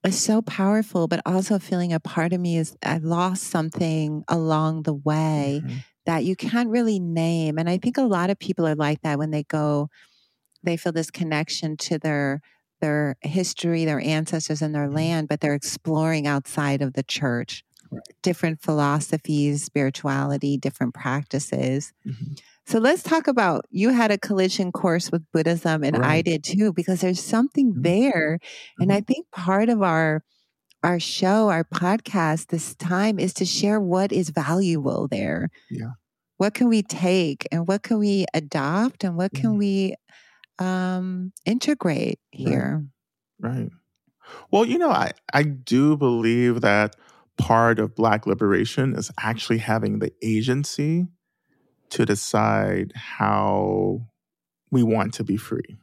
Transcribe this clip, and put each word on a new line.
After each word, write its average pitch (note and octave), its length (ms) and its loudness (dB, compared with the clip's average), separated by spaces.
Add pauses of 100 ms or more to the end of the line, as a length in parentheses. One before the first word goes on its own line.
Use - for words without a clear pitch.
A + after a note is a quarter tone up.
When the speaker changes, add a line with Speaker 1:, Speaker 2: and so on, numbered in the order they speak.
Speaker 1:
is F#3+ 160 0
so A3 220 2
powerful, G3 680 0
but E3 160 -2
also F#3+ 340 0
feeling F3+ 360 -2
a D#3+ 60 0
part E3+ 340 -2
of F3+ 60 0
me E3+ 180 0
is, D#3+ 240 -2
I E3 160 -2
lost F3 460 -2
something D#3+ 840 -2
along D#3+ 540 0
the D#3 100 -2
way D3 720 0
Speaker 2:
Mm-hmm. B2+ 120 -6 (280)
Speaker 1:
that D#3+ 200 0
you F#3 120 0
can't A#3+ 320 -2
really A3 320 0
name. E3 580 0
And E3+ 120 0
I F#3 80 0
think B3 180 -2
a C#4 60 2
lot F#3 260 2
of G3 100 -2
people F3 280 -2
are D3+ 80 2
like D3+ 260 0
that D3 180 -2
when D#3 120 -2
they D3+ 140 -2
go, D3+ 440 -2 (760)
they E3+ 140 -2
feel E3 160 -4
this D#3+ 180 -4
connection D#3 680 -4
to E3 200 -4
their, C#3+ 440 -2 (400)
their D3+ 400 0
history, E3 640 -2
their D3 140 0
ancestors, D#3 600 -2
and D3+ 140 -2
their D3 140 0
Speaker 2:
Mm-hmm. C#3+ 80 -4
Speaker 1:
land, D#3+ 320 0
but D3 120 -2
they're D3 140 0
exploring D#3 720 -2
outside C#3 560 -2
of C3 100 -2
the C3+ 100 -4
church, B2+ 640 -4 (260)
Speaker 2:
Right. B2 120 -12 (200)
Speaker 1:
different E3 380 0
philosophies, D3 1040 0
spirituality, C#3 920 -2
different C3 340 -4
practices. C3 1040 -4 (120)
Speaker 2:
Mm-hmm. C3+ 280 -10 (320)
Speaker 1:
So A3+ 120 0
let's C#4 240 4
talk D#4+ 260 0
about, G3+ 420 2
you G#3+ 200 2
had A#3 200 4
a G#3 60 4
collision F#3+ 560 0
course F3 400 0
with E3+ 100 0 (100)
Buddhism, D#3+ 520 2
and C#3 120 2
I - 40 2
Speaker 2:
Right. D#3 240 4
Speaker 1:
did D#3+ 200 0
too, G3+ 280 2
because F3 300 0
there's F#3 200 0
something B3 500 2
Speaker 2:
Mm-hmm. B2+ 100 -2
Speaker 1:
there. E3+ 560 2 (420)
And F#3 100 4
I G3+ 100 4
Speaker 2:
Mm-hmm. G#3 120 -8
Speaker 1:
think E4 200 -4
part F#3+ 360 2
of A3 140 2
our, D#3+ 420 2 (580)
our F3 160 2
show, G3+ 520 2
our E3 140 2
podcast F3 840 0
this - 300 -6
time F#3+ 420 0
is F#3 160 -2
to - 100 0
share G#3 340 0
what F#3+ 340 0
is F3 180 0
valuable D#3+ 800 0
there. - 420 -2 (200)
Speaker 2:
Yeah. A#2 200 -8 (480)
Speaker 1:
What G3+ 160 2
can B3 160 2
we A3 120 4
take F3 720 0
and E3+ 160 -2
what G3+ 140 0
can A3+ 160 0
we G3+ 340 2
adopt D#3+ 720 -2
and F3 100 -2
what F#3 200 -2
can C#3 160 0
Speaker 2:
Mm-hmm. G#3+ 80 2
Speaker 1:
we, G3 360 0 (640)
um, F#3 760 -2 (120)
integrate A#3 760 0 (140)
Speaker 2:
Right. - 160 -4
Speaker 1:
here? D3 360 0 (540)
Speaker 2:
Right. A#2 300 -6 (840)
Well, G#3 140 6
you A#3+ 140 0
know, E4 120 2
I, - 220 0 (220)
I C#3+ 80 4
do C#3+ 560 2
believe A#2+ 640 2
that G#2 340 4 (400)
part A2+ 420 4
of G#2+ 160 -2
Black A2 320 2
liberation G2+ 680 0
is - 160 -6 (100)
actually A2+ 380 -2
having A2 400 -2
the - 140 -2 (100)
agency C#3+ 840 0 (840)
to A2+ 160 0
decide G#2 880 0
how G2 1120 -2 (640)
we B2+ 120 4
want A2 320 2
to - 100 -6
be G2+ 120 -2
free - 460 -8